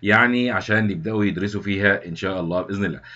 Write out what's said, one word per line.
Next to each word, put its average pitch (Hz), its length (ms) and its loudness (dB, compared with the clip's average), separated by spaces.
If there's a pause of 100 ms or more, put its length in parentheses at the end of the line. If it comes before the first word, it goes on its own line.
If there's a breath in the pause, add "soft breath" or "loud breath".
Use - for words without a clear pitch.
يعني 123 480 4
عشان 107 400 0
يبدأوا 104 340 -2
يدرسوا 98 360 -2
فيها 101 460 2
إن 85 80 -8
شاء 95 240 -4
الله 87 220 -2
بإذن 98 240 -4
الله. 80 160 -6 (140 loud breath)